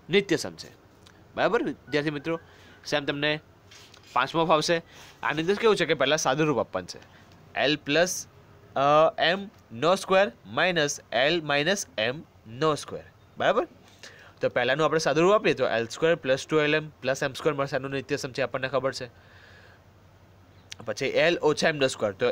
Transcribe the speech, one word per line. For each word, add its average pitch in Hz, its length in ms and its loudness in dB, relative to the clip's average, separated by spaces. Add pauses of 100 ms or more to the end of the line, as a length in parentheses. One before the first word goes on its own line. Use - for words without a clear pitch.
(100)
નિત્યસમ 165 440 0
છે, - 140 -18 (680)
બરાબર 180 280 0
વિદ્યાર્થી 147 480 -4
મિત્રો? 156 300 -6 (460)
સેમ 147 180 -2
તમને 147 360 -2 (720)
પાંચમો 139 320 0
ફાવશે. 165 380 2 (400)
આની 143 200 -2
અંદર 180 120 0
કેવું 208 220 2
છે 170 100 0
કે 156 80 0
પહેલાં 139 240 2
સાદું 151 280 0
રૂપ 143 120 0
આપવાનું 92 300 -6
છે, - 100 -14 (560)
એલ 139 220 0
પ્લસ, 156 500 -2 (500)
અ, 127 40 0 (380)
એમ 180 320 0 (220)
નો 143 220 2
સ્ક્વેર 190 380 2 (140)
માઇનસ 151 540 0 (120)
એલ 151 300 2
માઇનસ 151 440 0 (120)
એમ 123 240 -2 (240)
નો 127 280 0
સ્ક્વેર, 92 300 -10 (340)
બરાબર? 196 300 2 (720)
તો 131 80 0
પહેલાંનું 131 360 2
આપણે 151 140 2
સાદું 156 260 2
રૂપ 185 80 6
આપીએ 214 220 4
તો 123 140 0
એલ 113 180 0
સ્ક્વેર 160 280 0
પ્લસ 135 320 -2
ટુ 156 140 2
એલ 147 140 2
એમ 156 140 -2
પ્લસ 135 340 -4
એમ 139 100 -4
સ્ક્વેર 151 220 -2
મળશે, 139 220 -4
આનું 135 140 -4
નિત્યસમ 135 420 -6
છે, 135 100 -4
આપણને 131 260 -2
ખબર 131 240 -2
છે. 123 180 -12 (1800)
પછી 110 200 -4
એલ 151 360 2
ઓછા 151 260 2
એમ 160 80 -2
નો 139 120 0
સ્ક્વેર, 107 240 -2
તો 120 200 -2